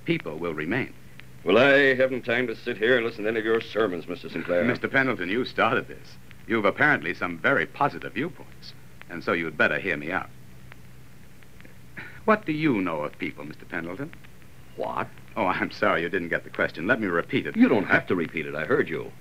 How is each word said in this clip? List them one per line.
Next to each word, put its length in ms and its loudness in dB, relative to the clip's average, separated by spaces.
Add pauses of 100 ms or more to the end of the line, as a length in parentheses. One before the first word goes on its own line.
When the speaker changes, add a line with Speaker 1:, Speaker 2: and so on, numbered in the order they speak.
Speaker 1:
people 320 -2
will 160 -2
remain. 400 -2 (520)
Speaker 2:
Well, 140 6
I 360 8
haven't 300 2
time 240 2
to 80 -4
sit 200 -4
here 200 6
and 100 2
listen 160 -4
to 80 2
any 80 2
of 60 0
your 160 4
sermons, 480 0
Mister 200 -6
Sinclair. 360 2
Speaker 1:
Mister 240 2
Pendleton, 400 2
you 160 0
started 420 2
this. 300 -16 (320)
You've 160 2
apparently 500 4
some 240 -4
very 280 2
positive 480 -2
viewpoints, 580 -8 (360)
and 140 -10
so 100 0
you'd 240 0
better 220 4
hear 180 0
me 140 -6
out. 180 -2 (2000)
What 200 4
do 80 -2
you 280 2
know 220 0
of 160 -6
people, 260 -6
Mister 200 -12
Pendleton? 480 -6 (640)
Speaker 2:
What? 320 -4 (280)
Speaker 1:
Oh, 100 2
I'm 240 0
sorry 320 2
you 60 -2
didn't 200 -2
get 160 -2
the 60 -14
question. 360 -2
Let 140 2
me 60 0
repeat 400 0
it. 100 -4
Speaker 2:
You 120 8
don't 180 4
have 220 2
to 60 2
repeat 320 -2
it. 80 -6
I 100 -2
heard 240 2
you. 220 -6 (100)